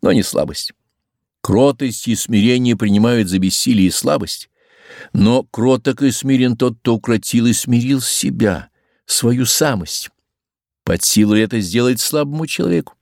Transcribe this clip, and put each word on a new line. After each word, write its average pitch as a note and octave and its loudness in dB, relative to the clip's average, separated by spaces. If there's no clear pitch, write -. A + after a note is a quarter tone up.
но - 2
не G#2 2
слабость. - -6
Кротость B2 0
и A2+ 0
смирение A#2 2
принимают A2 2
за F#2 0
бессилие F#2+ 2
и E2+ 0
слабость, - -4
но A#2 2
кроток B2+ 0
и C3+ 4
смирен B2+ 0
тот, A#2+ -2
кто A#2 0
укротил A#2 0
и A#2+ 2
смирил B2 0
себя, G#2+ -2
свою B2 0
самость. A#2+ -2
Под F2 -2
силу G#2 2
это A2 0
сделать A#2 -2
слабому D3+ -4
человеку. F3 -4